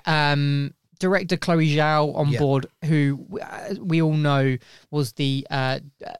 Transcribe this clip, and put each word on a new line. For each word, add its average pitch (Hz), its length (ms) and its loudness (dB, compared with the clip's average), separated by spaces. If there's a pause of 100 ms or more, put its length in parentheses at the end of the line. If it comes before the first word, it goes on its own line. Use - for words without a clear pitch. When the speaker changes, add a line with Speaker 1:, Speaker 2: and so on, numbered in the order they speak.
Speaker 1:
Um, 143 680 2 (260)
director 185 380 0
Chloe 165 320 2
Zhao 151 460 2
on 147 140 0
Speaker 2:
Yeah. 135 100 0
Speaker 1:
board, 139 260 2 (200)
who 143 320 2 (120)
w-, - 140 -8
uh, - 360 -10
we 165 220 0
all 156 120 2
know 139 440 2 (320)
was 143 240 -2
the, 135 380 -2
uh, 131 280 -2 (260)
uh, - 140 -14